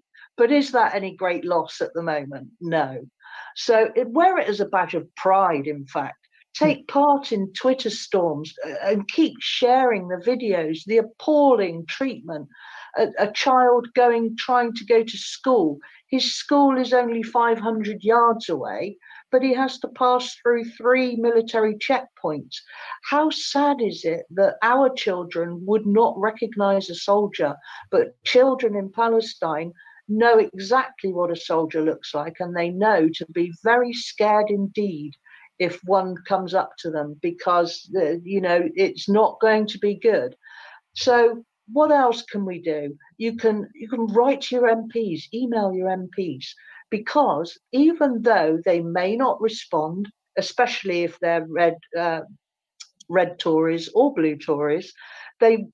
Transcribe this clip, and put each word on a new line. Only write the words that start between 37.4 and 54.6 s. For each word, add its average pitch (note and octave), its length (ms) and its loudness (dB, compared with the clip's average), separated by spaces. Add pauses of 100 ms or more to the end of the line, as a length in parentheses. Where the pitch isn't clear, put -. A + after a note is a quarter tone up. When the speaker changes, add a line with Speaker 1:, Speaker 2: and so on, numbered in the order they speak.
Speaker 1:
uh, E3 280 0
you F#3+ 180 -2
know, F3 340 2
it's F#3 320 -2
not G#3 320 2
going G#3+ 280 4
to G#3 100 -12
be G#3 160 -2
good. G3 420 0 (580)
So A#3+ 520 2 (260)
what D4+ 200 2
else B3+ 320 2
can G3+ 220 -6
we F3+ 140 -8
do? D3 380 -6 (200)
You A3+ 200 -4
can, G#3+ 380 0
you A3+ 120 -14
can A3+ 200 -4
write B3 340 2
to - 140 -4
your A#3+ 120 4
M A3+ 220 0
Ps, F#3+ 440 -4
email A3+ 380 -2
your F#3 180 -2
M F#3 280 -6
Ps, D3+ 360 -8 (360)
because G3+ 680 0 (140)
even C#4+ 520 2
though E3+ 420 4
they F3 160 2
may F3+ 340 -2
not B3+ 240 0
respond, G3 720 -4 (240)
especially G3 680 -2
if E3 160 -6
they're E3+ 260 -2
red, E3 300 0 (220)
uh, E3 240 -2 (840)
red F3 300 0
Tories E3 560 0
or C#4 200 4
blue D#3 240 0
Tories, D3 540 -2 (480)